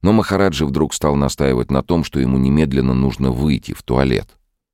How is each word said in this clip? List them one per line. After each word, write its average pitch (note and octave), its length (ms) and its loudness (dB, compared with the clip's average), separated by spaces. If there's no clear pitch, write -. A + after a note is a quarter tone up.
но F#2+ 120 2
Махараджи G2 520 0
вдруг C#2+ 300 -2
стал D2+ 220 0
настаивать C2+ 560 -2
на C2+ 100 0
том, E2 220 -2
что - 160 -4
ему C2 180 2
немедленно C2+ 560 2
нужно C2 380 0
выйти C2+ 400 -2
в - 100 -16
туалет. B1+ 460 0